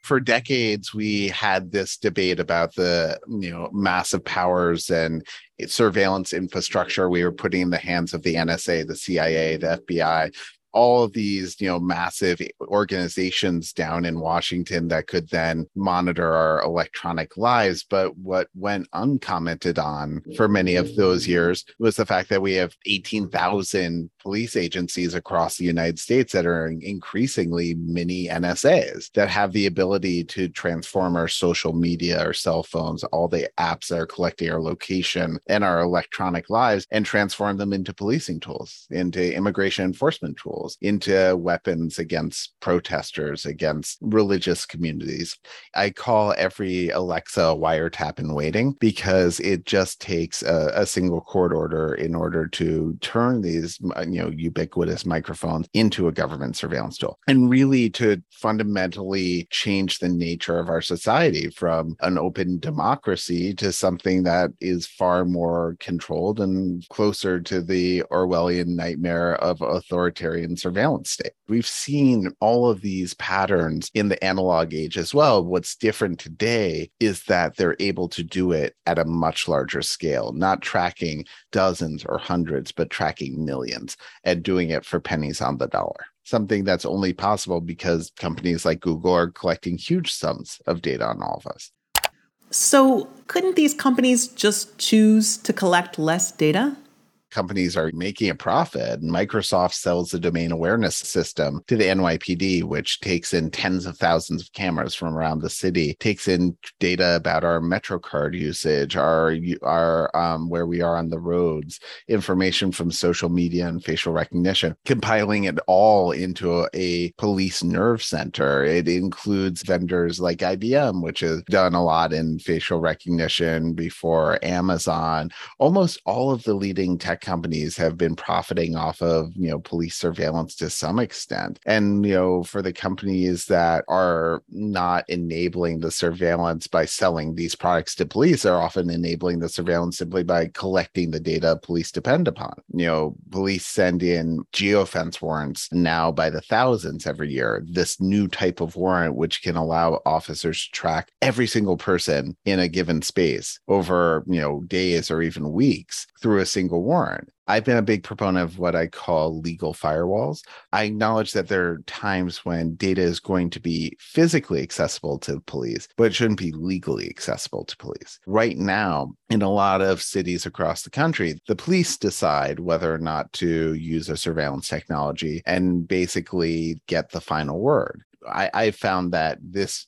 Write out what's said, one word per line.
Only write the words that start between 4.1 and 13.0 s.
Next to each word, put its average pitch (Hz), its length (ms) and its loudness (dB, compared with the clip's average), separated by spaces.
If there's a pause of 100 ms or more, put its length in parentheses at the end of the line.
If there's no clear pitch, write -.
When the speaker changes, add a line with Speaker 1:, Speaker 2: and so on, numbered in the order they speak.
Speaker 1:
powers 90 680 0
and 82 340 0 (420)
surveillance 98 680 2
infrastructure 90 760 -2
we 87 140 2
were 87 80 4
putting 90 300 -2
in 87 100 2
the 85 60 2
hands 85 360 -2
of 82 120 -8
the 82 120 0
N 85 120 0
S 82 200 -2
A, 82 140 2
the 78 140 -6
C 87 240 -2
I 80 80 2
A, 80 300 0
the 80 120 -2
F 82 160 -4
B 85 160 0
I, 80 300 2 (400)
all 120 300 6
of 107 100 0
these, 101 480 -4
you 101 60 -2
know, 90 140 0
massive 87 600 0 (200)
organizations 92 1120 -2